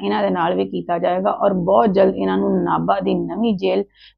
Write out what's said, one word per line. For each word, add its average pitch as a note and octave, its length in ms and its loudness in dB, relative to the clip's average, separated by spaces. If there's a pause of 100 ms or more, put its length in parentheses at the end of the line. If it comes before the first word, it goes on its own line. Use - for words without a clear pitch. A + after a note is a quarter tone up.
ਇਹਨਾਂ G#3 220 -2
ਦੇ G3 60 0
ਨਾਲ F3+ 260 0
ਵੀ F#3+ 100 0
ਕੀਤਾ F3 320 -4
ਜਾਏਗਾ F3+ 340 0
ਔਰ G3+ 220 0
ਬਹੁਤ F#3+ 400 2
ਜਲਦ F#3+ 220 4
ਇਹਨਾਂ F#3+ 220 -2
ਨੂੰ G3 260 0
ਨਾਭਾ E3+ 360 0
ਦੀ F#3+ 140 -2
ਨਵੀਂ F#3 440 -2
ਜੇਲ੍ਹ F#3+ 260 0 (340)